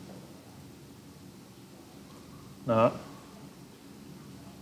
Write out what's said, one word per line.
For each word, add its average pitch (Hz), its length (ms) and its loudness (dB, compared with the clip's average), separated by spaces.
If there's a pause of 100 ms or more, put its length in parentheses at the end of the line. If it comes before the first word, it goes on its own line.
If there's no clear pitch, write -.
(2750)
Đó. 113 240 12 (1700)